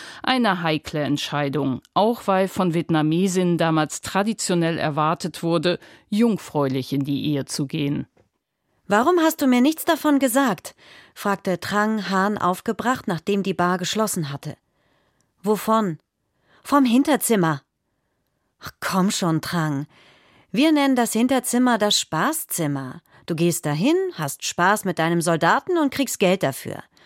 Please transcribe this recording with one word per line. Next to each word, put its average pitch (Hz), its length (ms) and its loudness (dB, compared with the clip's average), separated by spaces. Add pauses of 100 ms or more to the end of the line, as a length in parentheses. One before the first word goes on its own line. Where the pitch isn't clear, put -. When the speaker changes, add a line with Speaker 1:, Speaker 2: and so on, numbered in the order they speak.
(220)
Speaker 1:
Eine 220 400 0
heikle 156 380 -2
Entscheidung, 143 800 -2 (140)
auch 220 320 0
weil 190 200 2
von 185 280 0
Vietnamesinnen 170 840 2
damals 160 460 0
traditionell 185 760 -2
erwartet 156 680 -2
wurde, 170 360 0 (320)
jungfräulich 151 840 0
in 139 120 0
die 139 200 -4
Ehe 143 220 -2
zu 147 200 -6
gehen. 143 400 -4 (840)
Speaker 2:
„Warum 262 300 4
hast 320 220 2
du 285 40 2
mir 247 140 4
nichts 302 240 2
davon 302 340 2
gesagt?“, 254 560 0 (400)
fragte 190 460 -4
Trang 208 480 -2
Han 196 300 0
aufgebracht, 226 680 -2
nachdem 196 360 0
die 190 100 -2
Bar 175 240 0
geschlossen 175 560 -2
hatte. 143 240 -10 (840)
„Wovon?“ 208 560 0 (680)
„Vom 277 220 4
Hinterzimmer.“ 226 760 2 (1000)
„Ach, - 100 -16 (100)
komm 190 300 0
schon, 160 320 0
Trang. 156 440 -2 (640)
Wir 294 200 4
nennen 277 240 2
das 233 160 0
Hinterzimmer 247 640 2
das 208 240 0
Spaßzimmer. 156 1000 -4 (240)
Du 175 80 -4
gehst 165 320 0
dahin, 180 300 2 (180)
hast - 320 -8
Spaß 196 400 0
mit 175 120 -4
deinem 165 220 2
Soldaten 170 560 2
und 294 160 2
kriegst - 260 -4
Geld 190 240 2
dafür. - 400 -6 (240)